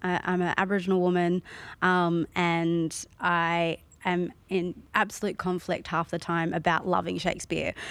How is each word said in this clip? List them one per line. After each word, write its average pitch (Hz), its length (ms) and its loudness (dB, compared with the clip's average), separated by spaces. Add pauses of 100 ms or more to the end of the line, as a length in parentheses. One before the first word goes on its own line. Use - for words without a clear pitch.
I, 180 220 0
I'm 180 180 2
an 175 160 2
Aboriginal 190 420 2
woman, 180 420 2 (380)
um, 175 540 2
and 170 600 0 (260)
I 170 580 2 (260)
am 180 280 0 (180)
in 180 240 0 (200)
absolute 214 440 0
conflict 180 480 -2
half 165 240 -2
the 175 80 -2
time 165 340 0
about 165 340 2
loving 180 300 0
Shakespeare, 165 560 -2 (180)